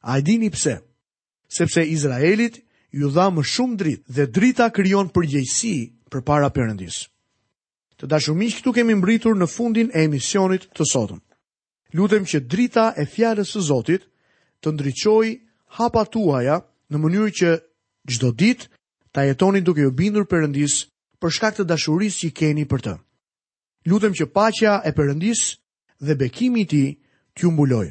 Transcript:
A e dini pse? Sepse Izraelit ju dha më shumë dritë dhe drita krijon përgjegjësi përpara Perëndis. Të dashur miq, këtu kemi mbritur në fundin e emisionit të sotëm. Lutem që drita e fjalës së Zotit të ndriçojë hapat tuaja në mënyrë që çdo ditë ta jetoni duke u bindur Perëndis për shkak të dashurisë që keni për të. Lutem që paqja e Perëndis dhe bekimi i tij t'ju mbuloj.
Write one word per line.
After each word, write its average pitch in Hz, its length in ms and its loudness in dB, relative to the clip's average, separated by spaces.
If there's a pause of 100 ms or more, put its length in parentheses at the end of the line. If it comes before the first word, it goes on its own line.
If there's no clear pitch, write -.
A 127 140 -2
e 143 40 0
dini 220 300 2
pse? 131 220 -2 (720)
Sepse 165 400 0
Izraelit 160 720 0 (320)
ju 143 160 -2
dha 175 240 2
më 151 200 -2
shumë 240 280 -2
dritë 147 360 -6
dhe 143 120 2
drita 233 420 2
krijon 196 380 0
përgjegjësi 143 680 -2 (360)
përpara 143 400 0
Perëndis. 107 540 -6 (880)
Të 147 100 -14
dashur 151 300 0
miq, 220 240 -4
këtu 254 160 0
kemi 226 240 4
mbritur 220 360 2
në 175 120 2
fundin 233 460 0
e 160 100 4
emisionit 185 720 0
të 156 80 0
sotëm. 101 380 -4 (760)
Lutem 196 320 2
që 139 160 -2
drita 226 520 2
e 147 120 -2
fjalës 220 480 -2
së 196 80 -2
Zotit 147 400 0 (560)
të 156 140 -4
ndriçojë 214 640 0 (420)
hapat 233 320 0
tuaja 151 480 0 (320)
në 147 80 -2
mënyrë 196 400 0
që 170 140 4 (580)
çdo 120 240 0
ditë 220 320 2 (440)
ta 139 120 0
jetoni 190 360 2
duke 160 260 2
u 131 40 4
bindur 202 380 0
Perëndis 147 580 0 (320)
për 165 160 -2
shkak 214 220 -2
të 202 120 -2
dashurisë 175 600 -2
që 147 80 -8
keni 151 320 0
për 131 160 -2
të. 98 100 -6 (960)
Lutem 202 240 2
që 156 180 -4
paqja 214 540 2
e 160 80 -2
Perëndis 156 640 -2 (420)
dhe 143 160 -2
bekimi 220 480 0
i 170 40 0
tij 143 300 0 (380)
t'ju 175 160 0
mbuloj. 127 400 2